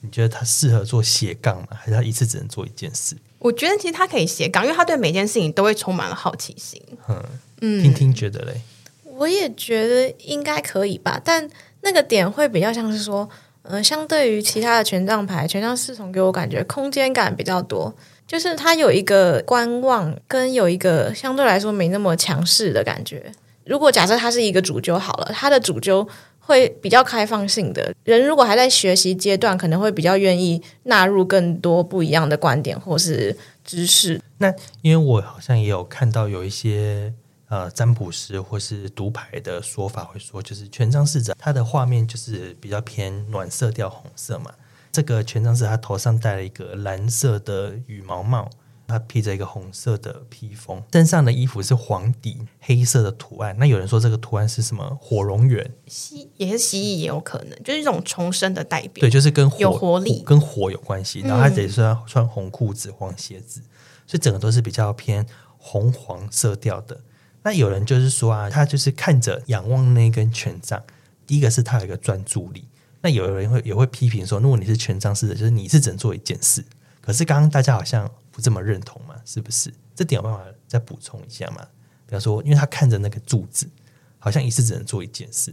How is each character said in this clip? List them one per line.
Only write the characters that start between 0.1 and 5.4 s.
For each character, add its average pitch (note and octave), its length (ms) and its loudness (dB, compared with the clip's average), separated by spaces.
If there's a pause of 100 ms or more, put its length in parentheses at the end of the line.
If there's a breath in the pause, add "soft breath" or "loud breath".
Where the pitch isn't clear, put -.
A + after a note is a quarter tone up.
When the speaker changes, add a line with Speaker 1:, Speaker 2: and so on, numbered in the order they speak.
Speaker 1:
觉 A#2 120 0
得 A2+ 60 4
他 A2+ 160 -4
适 B2 260 2
合 A2 140 4
做 A2+ 180 0
斜 G2+ 320 0
杠 F#2 240 -2
吗？ F#2 140 -12
还 - 140 -14
是 A2+ 60 0
他 A2+ 100 2
一 A2+ 100 -2
次 A2+ 140 0
只 A2 120 -4
能 G2+ 100 -10
做 G2 160 -10
一 - 60 -14
件 - 220 -12
事？ - 240 -8 (220)
Speaker 2:
我 A#3+ 140 0
觉 C4+ 160 -2
得 G4+ 80 2
其 G4+ 100 -4
实 E4+ 60 -4
他 F4+ 140 0
可 D#4+ 120 -4
以 D#3+ 80 0
斜 - 220 -4
杠， G3 160 2
因 C#4 60 0
为 E4 40 -2
他 E4+ 100 4
对 E4+ 120 0
每 F3+ 160 0
件 F#3+ 140 0
事 G#3 80 -4
情 E3 180 0